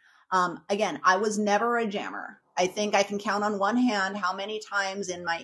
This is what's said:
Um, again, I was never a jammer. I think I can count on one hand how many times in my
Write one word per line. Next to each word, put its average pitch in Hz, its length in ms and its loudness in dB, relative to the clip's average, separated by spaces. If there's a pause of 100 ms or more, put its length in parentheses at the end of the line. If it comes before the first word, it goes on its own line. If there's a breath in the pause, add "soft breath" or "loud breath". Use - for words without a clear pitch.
(320 soft breath)
Um, 180 380 0
again, 202 340 -2
I 185 140 6
was 208 220 0
never 214 380 2
a 226 100 0
jammer. 107 520 -8 (180)
I 185 100 4
think 208 260 -2
I 202 100 4
can 202 140 -4
count 202 260 -2
on 208 160 0
one 202 180 2
hand 208 400 2
how 185 180 -2
many 208 240 -6
times 196 500 -4
in 175 160 -8
my 170 180 -2